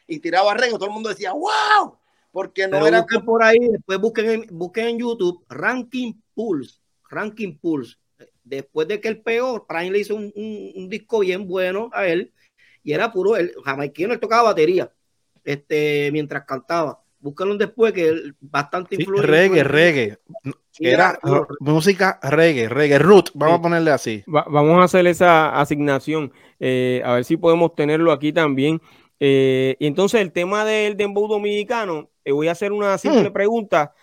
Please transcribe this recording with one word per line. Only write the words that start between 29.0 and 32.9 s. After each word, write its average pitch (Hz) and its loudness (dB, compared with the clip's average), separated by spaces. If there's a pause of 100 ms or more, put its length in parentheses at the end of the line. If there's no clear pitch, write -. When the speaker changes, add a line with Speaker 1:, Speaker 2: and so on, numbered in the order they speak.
Speaker 4:
Eh, 135 2
y 147 -2
entonces 190 0
el 185 -4
tema 196 -2
del 214 -2
dembow 202 -2
dominicano, 208 -4 (160)
eh, 147 -4
voy 147 0
a 165 0
hacer 202 -6
una 202 0